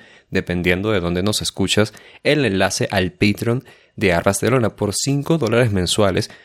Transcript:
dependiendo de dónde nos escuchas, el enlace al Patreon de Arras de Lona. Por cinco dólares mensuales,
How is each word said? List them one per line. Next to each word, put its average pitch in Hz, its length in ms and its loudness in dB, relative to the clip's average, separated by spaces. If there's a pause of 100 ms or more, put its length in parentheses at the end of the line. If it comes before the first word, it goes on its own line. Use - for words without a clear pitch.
(300)
dependiendo 90 640 0
de 98 80 0
dónde 87 220 -2
nos 107 200 -2
escuchas, 98 500 0 (300)
el 143 240 2
enlace 98 440 0
al 92 220 0
Patreon 110 520 0 (320)
de 95 180 2
Arras 92 260 0
de 107 100 0
Lona. 120 260 0
Por 101 180 -2
cinco 139 420 -2
dólares 117 360 0
mensuales, 95 580 0 (140)